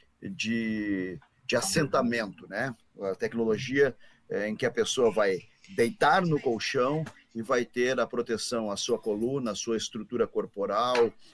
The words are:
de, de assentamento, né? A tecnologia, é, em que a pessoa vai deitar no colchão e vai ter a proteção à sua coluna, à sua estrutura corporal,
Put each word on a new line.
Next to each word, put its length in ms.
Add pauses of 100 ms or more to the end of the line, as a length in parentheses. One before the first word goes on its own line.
(220)
de, 1000 (260)
de 100
assentamento, 920
né? 280 (260)
A 140
tecnologia, 800 (340)
é, 180
em 80
que 100
a 60
pessoa 400
vai 280 (360)
deitar 500
no 140
colchão 640 (300)
e 80
vai 220
ter 360
a 80
proteção 640
à 60
sua 240
coluna, 520
à 40
sua 220
estrutura 500
corporal, 840 (220)